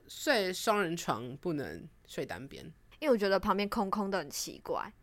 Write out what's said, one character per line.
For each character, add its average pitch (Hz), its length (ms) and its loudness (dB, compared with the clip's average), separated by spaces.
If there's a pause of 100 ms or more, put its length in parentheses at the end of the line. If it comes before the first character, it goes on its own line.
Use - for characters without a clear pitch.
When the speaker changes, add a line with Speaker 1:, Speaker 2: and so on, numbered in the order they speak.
Speaker 1:
睡 208 460 2
双 208 280 2
人 170 140 2
床 127 420 -2
不 175 160 -2
能 101 340 -4 (180)
睡 - 200 -6
单 98 220 -8
边。 - 160 -14 (360)
Speaker 2:
因 311 80 0
为 285 40 6
我 233 60 8
觉 202 100 2
得 196 120 6
旁 196 160 2
边 208 120 2
空 202 220 0
空 196 220 0
的 190 80 0
很 147 100 -6
奇 - 340 -8
怪， - 280 -4 (120)